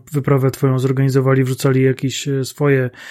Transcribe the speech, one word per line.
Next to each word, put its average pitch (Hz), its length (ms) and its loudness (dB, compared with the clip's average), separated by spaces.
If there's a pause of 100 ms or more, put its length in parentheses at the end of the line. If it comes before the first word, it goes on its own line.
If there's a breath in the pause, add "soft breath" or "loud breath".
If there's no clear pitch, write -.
(120)
wyprawę 135 380 2
twoją 131 280 0
zorganizowali, 135 640 2
wrzucali 131 380 0
jakieś, 131 460 -2
e, 135 160 -4
swoje, 135 460 0 (200 loud breath)